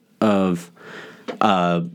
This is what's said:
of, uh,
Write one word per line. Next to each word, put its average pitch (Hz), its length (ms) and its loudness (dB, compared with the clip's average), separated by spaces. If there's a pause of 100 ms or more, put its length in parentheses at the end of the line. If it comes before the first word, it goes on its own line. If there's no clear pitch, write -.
(200)
of, 95 520 2 (680)
uh, 87 420 2 (140)